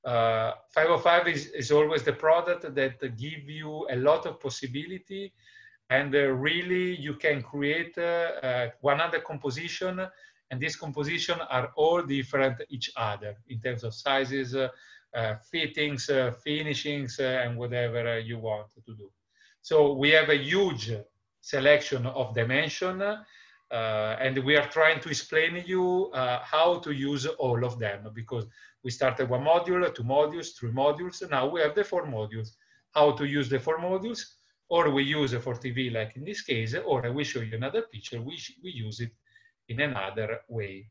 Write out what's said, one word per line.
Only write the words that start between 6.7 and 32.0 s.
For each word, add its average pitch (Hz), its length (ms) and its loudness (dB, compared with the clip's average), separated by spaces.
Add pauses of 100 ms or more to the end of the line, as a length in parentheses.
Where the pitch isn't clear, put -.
you 147 200 -8
can 143 260 0
create, 151 560 -4
uh, 170 340 0 (100)
uh, 123 280 0 (120)
one 143 180 2
hundred 165 240 -2
composition, 170 840 -6 (440)
and 127 100 -6
these 151 140 -4
composition 160 640 -4 (100)
are 127 260 0
all 165 280 4
different 135 680 0
each 127 260 -8
other 104 400 -4 (120)
in 117 120 -8
terms 117 240 -4
of 113 120 -8
sizes, 135 600 -2
uh, 131 120 0 (480)
uh, 110 180 -2 (180)
fittings, 151 560 -2
uh, 131 240 2 (120)
finishings, 147 760 -4
uh, 127 240 0
and 120 140 -4
whatever, 120 500 -2
uh, 117 100 -2
you 113 200 -6
want 107 300 -4 (180)
to 117 80 -16
do. 104 180 -18 (520)
So 147 300 6
we 139 180 6
have 156 180 8
a 147 80 6
huge 139 540 0 (500)
selection 139 640 4
of 127 300 -4
dimension, 156 680 0
uh, 208 140 -2 (560)
and 113 680 0
we 135 180 4
are 143 120 4
trying 160 320 4
to 165 100 -10
explain 165 560 0
you, 185 480 2
uh, 123 300 0
how 170 340 4
to 156 140 -8
use 139 340 -2
all 123 400 0
of 120 140 -6
them, 104 340 -6
because 113 320 -6 (380)
we 123 80 -6
started 127 360 0
one 127 160 0
module, 175 520 4
two 120 80 -8
modules, 151 520 2
three 117 160 -6
modules, 147 520 0
and 156 80 -6
now 135 160 2
we 165 120 -2
have 151 140 4
the 202 100 2
four 180 220 -2